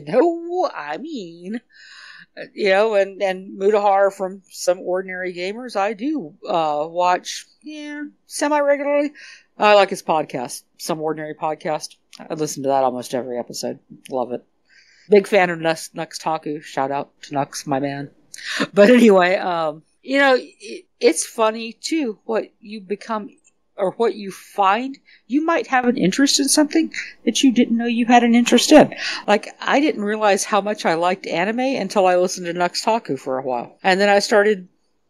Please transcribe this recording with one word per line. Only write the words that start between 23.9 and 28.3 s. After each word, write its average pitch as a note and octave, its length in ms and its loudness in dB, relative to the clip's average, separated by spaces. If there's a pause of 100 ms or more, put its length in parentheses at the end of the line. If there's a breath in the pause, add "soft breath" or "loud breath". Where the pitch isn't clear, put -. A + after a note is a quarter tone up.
what A#3 240 -2
you G3 160 -12
find. A3 640 -2 (300 soft breath)
You D4 160 -2
might E4 240 -2
have B3+ 180 0
an A#3+ 120 2
interest C4+ 420 2
in C4+ 80 0
something D#4 460 0 (320 loud breath)
that A3+ 160 0
you C4+ 100 6
didn't A#3 260 2
know A#3 80 -2
you A#3+ 200 -2
had A#3+ 180 6
an A#3 120 4